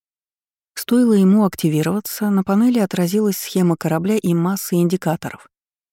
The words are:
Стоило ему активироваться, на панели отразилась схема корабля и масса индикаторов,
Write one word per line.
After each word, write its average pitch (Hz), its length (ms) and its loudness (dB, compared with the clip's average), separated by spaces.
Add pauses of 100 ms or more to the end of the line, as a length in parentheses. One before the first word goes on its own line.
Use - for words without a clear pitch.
(720)
Стоило 240 400 2
ему 202 320 4
активироваться, 170 840 -2
на 196 140 0
панели 233 360 2
отразилась 196 580 0
схема 175 380 0
корабля 165 420 -2
и 180 160 -2
масса 180 420 -2
индикаторов, 175 720 -2 (460)